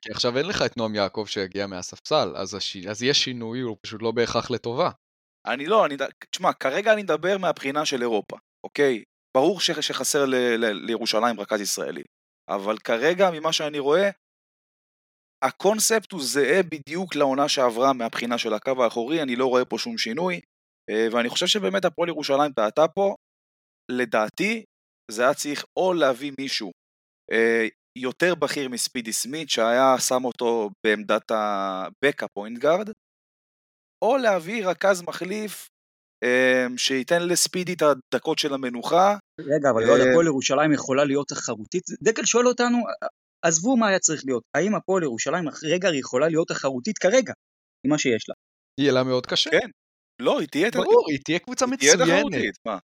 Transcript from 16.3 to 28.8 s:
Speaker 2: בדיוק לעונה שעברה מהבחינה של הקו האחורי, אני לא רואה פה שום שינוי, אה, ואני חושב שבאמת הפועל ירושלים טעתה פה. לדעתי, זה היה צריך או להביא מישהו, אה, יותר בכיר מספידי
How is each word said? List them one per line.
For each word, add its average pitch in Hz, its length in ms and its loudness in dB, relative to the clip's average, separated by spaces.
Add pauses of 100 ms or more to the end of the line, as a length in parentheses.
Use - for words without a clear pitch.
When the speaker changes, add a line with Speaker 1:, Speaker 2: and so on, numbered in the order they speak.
Speaker 2:
בדיוק 165 520 -8
לעונה 143 340 2
שעברה 127 440 2
מהבחינה 120 460 -4
של 110 160 -2
הקו 127 300 0
האחורי, 120 380 -2
אני 123 140 -4
לא 127 100 0
רואה 127 180 2
פה - 140 -6
שום 113 200 -8
שינוי, 170 420 -4 (500)
אה, 110 220 2
ואני 120 160 0
חושב - 180 -2
שבאמת 185 380 0
הפועל 170 240 0
ירושלים 143 440 0
טעתה 117 420 2
פה. 196 200 0 (760)
לדעתי, 123 720 0 (460)
זה 110 120 -2
היה 135 120 6
צריך 147 300 -6 (140)
או 185 140 2
להביא 143 460 0
מישהו, 127 320 -6 (600)
אה, 113 340 2 (320)
יותר 131 360 0
בכיר 147 340 -2
מספידי 117 440 -6